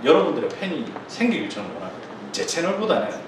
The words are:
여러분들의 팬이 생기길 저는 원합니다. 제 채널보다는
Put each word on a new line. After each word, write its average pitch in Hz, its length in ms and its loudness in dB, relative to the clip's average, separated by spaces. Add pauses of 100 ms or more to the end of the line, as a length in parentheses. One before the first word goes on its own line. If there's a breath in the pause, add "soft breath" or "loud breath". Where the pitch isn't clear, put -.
여러분들의 139 460 6
팬이 160 360 -4 (220)
생기길 226 420 0
저는 101 240 -8
원합니다. - 340 -10 (240)
제 - 140 -2
채널보다는 190 640 0 (180)